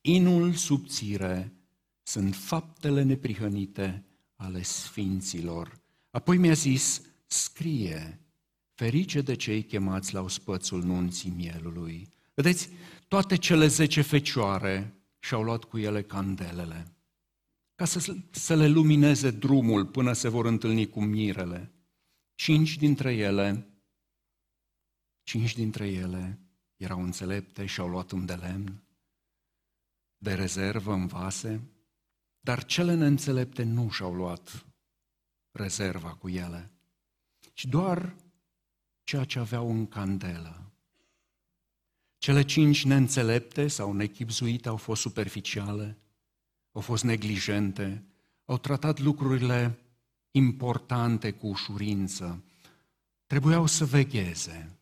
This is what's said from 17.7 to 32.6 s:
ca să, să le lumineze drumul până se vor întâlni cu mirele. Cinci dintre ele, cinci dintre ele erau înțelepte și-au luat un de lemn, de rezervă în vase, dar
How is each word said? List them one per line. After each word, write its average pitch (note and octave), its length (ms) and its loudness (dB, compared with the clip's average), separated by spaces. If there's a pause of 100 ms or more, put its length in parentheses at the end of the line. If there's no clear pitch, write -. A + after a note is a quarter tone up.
ca F3+ 100 -6
să, F3+ 320 -2 (140)
să - 240 -2
le D3+ 140 8
lumineze D3 600 6
drumul A2+ 560 4
până B2+ 260 0
se A#2 160 -2
vor A2+ 160 0
întâlni A2+ 440 2
cu - 120 -6
mirele. G2 720 -2 (640)
Cinci D#3 420 4
dintre C#3 380 2
ele, G2+ 520 2 (1600)
cinci A2+ 320 -2
dintre G#2+ 340 -4
ele F#2 500 -6 (380)
erau F2+ 260 -6
înțelepte F#2+ 640 -6
și-au F#2 220 -6
luat F2+ 220 -8
un F#2 160 -4
de F2+ 80 -6
lemn, F#2+ 480 -8 (1400)
de G2+ 160 -4
rezervă G2 580 -4
în F#2 140 -2
vase, F#2+ 540 -8 (800)
dar B2+ 240 -4